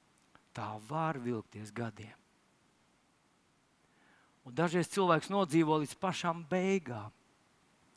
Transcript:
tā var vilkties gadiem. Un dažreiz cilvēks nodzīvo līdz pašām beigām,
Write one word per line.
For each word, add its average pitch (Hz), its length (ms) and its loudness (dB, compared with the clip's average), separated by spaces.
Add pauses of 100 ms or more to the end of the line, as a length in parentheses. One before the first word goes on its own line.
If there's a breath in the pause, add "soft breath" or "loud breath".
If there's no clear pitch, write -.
(540)
tā 107 140 -8 (180)
var 156 320 -2
vilkties 107 560 -6
gadiem. 107 400 -8 (2250)
Un 123 80 -16
dažreiz 165 380 2
cilvēks 180 400 4
nodzīvo 156 480 4
līdz 143 180 -6
pašām 170 480 -2
beigām, 165 640 0 (880)